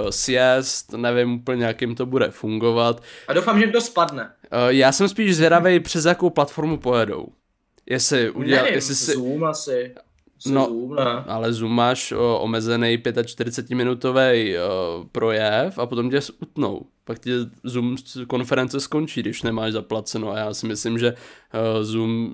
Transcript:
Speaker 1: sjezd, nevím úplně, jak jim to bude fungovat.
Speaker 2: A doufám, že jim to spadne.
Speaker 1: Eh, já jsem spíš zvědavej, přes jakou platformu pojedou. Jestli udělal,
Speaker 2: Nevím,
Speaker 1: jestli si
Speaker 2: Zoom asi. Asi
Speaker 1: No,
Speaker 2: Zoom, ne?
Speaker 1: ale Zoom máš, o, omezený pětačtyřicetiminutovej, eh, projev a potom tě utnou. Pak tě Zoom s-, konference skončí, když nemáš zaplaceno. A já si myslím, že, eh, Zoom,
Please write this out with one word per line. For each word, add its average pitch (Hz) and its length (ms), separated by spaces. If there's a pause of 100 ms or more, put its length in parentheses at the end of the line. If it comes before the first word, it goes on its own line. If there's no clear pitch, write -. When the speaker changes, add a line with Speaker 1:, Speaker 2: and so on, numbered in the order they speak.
(120)
Speaker 1:
sjezd, 127 840
nevím 120 400
úplně, 120 320
jak 113 160
jim 117 140
to 127 100
bude 127 260
fungovat. 117 720 (240)
Speaker 2:
A - 60
doufám, 202 260
že 220 60
jim 208 80
to 233 80
spadne. 147 480 (220)
Speaker 1:
Eh, 123 220
já 135 180
jsem 190 180
spíš 196 260
zvědavej, 170 440
přes 165 260
jakou 175 240
platformu 151 480
pojedou. 117 500 (580)
Jestli 127 460
udělal, 131 320
Speaker 2:
Nevím, 262 120
Speaker 1:
jestli 135 200
si - 160
Speaker 2:
Zoom 135 320
asi. 127 500 (520)
Asi 135 80
Speaker 1:
No, 135 120
Speaker 2:
Zoom, 120 300
ne? 127 320
Speaker 1:
ale 113 260
Zoom 113 220
máš, 120 360
o, 117 280
omezený 117 580
pětačtyřicetiminutovej, 120 1600
eh, 85 40 (520)
projev 113 680
a 120 60
potom 120 240
tě 139 100 (220)
utnou. 113 400 (240)
Pak 117 140
tě 123 120 (320)
Zoom 123 340
s-, 127 300
konference 127 520
skončí, 151 420
když - 220
nemáš 110 300
zaplaceno. 107 580
A 107 60
já 107 160
si - 140
myslím, 113 320
že, 120 80 (460)
eh, 110 300
Zoom, 113 500